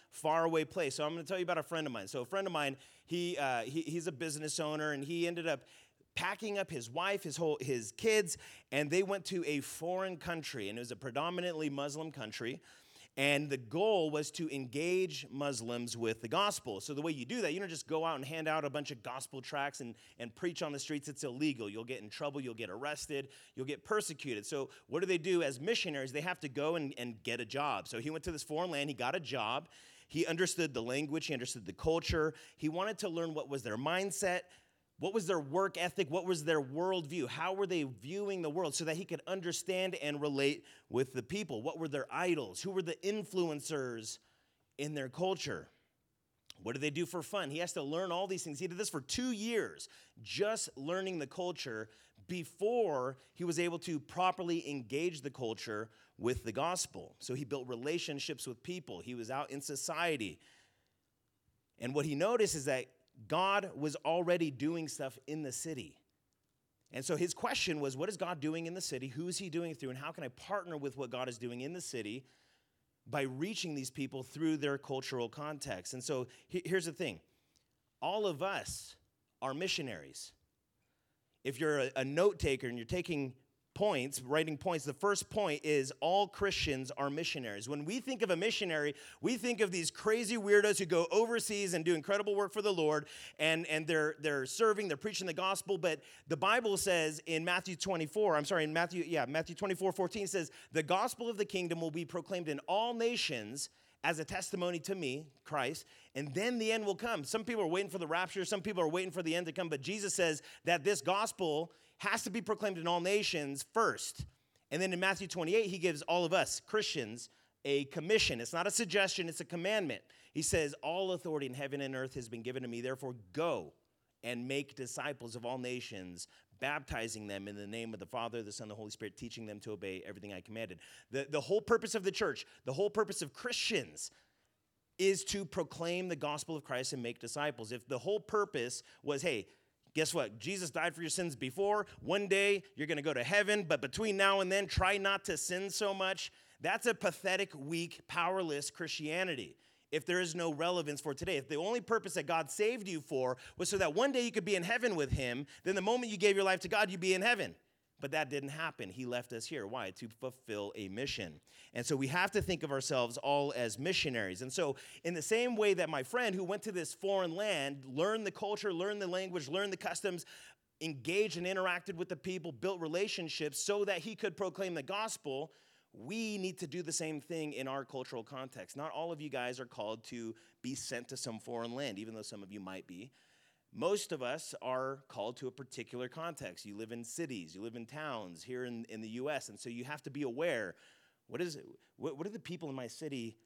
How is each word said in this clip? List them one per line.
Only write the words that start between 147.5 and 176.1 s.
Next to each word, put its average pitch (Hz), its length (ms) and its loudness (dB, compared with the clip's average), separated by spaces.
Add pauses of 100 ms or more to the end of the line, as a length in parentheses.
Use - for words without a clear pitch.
weak, 165 520 -4
powerless 170 640 2
Christianity 156 880 -2 (360)
if 151 140 0
there 180 160 4
is 165 140 0
no 165 180 2
relevance 151 480 0
for 143 140 -2
today. 165 220 0
If 123 120 -4
the 120 60 -2
only 202 260 0
purpose 202 320 0
that 156 140 -2
God 165 240 2
saved 214 360 2
you 165 140 -2
for 127 360 0 (200)
was 175 120 0
so 202 100 2
that 160 160 4
one 262 160 6
day 254 100 4
you 240 100 2
could 202 140 0
be 202 100 2
in 180 60 4
heaven 220 340 2
with 143 140 2
him, 131 380 0 (160)
then 185 100 2
the 196 80 2
moment 233 300 2
you 208 60 -4
gave 202 180 8
your 196 100 6
life 185 140 4
to 185 80 -6
God, 208 240 4
you'd 185 80 -4
be 185 160 6
in 185 80 2
heaven. 196 320 2 (440)
But 139 120 -4
that 151 180 0
didn't 139 200 -4
happen. 147 400 -6
He 123 160 -8
left 123 280 -2
us 113 120 -6
here. 131 220 -4
Why? 110 240 -4
To 117 160 -10
fulfill 107 680 -6
a 101 120 -6
mission. 95 540 -4 (320)
And 120 120 -4
so 143 120 2
we 135 100 0
have 180 240 2
to 208 100 2
think 147 220 -2
of 147 80 -4
ourselves 131 460 0
all 143 400 2
as 113 200 -2
missionaries. 123 640 0
And 127 120 -8
so 147 220 2 (280)
in 170 100 -2
the 160 80 -2
same 233 360 2
way 208 160 6
that 170 160 2
my 143 140 0
friend 233 300 0
who 190 100 0
went 202 200 -2
to 220 80 -4
this 170 220 -4
foreign 190 420 2
land, 143 500 0
learned 190 400 2
the 190 60 -2
culture, 208 400 -2
learned 202 300 -2
the 190 60 -2
language, 180 420 -2
learned 190 240 0
the 175 40 -6
customs, 180 480 -2 (540)
engaged 160 560 0
and 175 120 -2
interacted 185 480 0
with 175 140 -4
the 180 60 -4
people, 170 360 -4
built 175 280 -2
relationships 160 800 -2
so 202 240 2
that 196 140 2
he 196 180 -6
could 185 220 -4
proclaim 185 380 -2
the 143 80 -4
gospel, 160 680 -4 (400)
we 208 460 -4